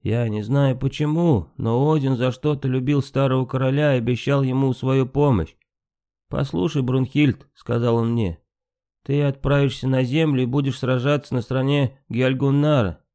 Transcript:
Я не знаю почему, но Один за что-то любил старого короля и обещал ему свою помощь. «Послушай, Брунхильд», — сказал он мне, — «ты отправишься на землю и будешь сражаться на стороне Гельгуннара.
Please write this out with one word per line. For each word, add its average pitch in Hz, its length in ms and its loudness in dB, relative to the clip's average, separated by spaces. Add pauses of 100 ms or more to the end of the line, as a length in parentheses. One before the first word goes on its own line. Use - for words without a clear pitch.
Я 117 260 -2
не 107 120 -4
знаю 131 360 0
почему, 151 800 0
но 120 340 0
Один 135 240 0
за 123 160 -2
что-то 139 380 -4
любил 131 320 0
старого 131 440 0
короля 135 500 0
и - 20 0
обещал 127 440 0
ему 131 300 0
свою 131 340 0
помощь. 131 500 0 (760)
«Послушай, 143 520 -2
Брунхильд», — 131 640 0 (100)
сказал 117 420 0
он 117 160 0
мне, — 104 260 -2 (680)
«ты 143 180 0
отправишься 139 680 0
на 131 140 2
землю 139 400 0
и - 20 0
будешь 135 340 -2
сражаться 131 540 -2
на 127 80 0
стороне 135 680 -2
Гельгуннара. 131 920 0 (140)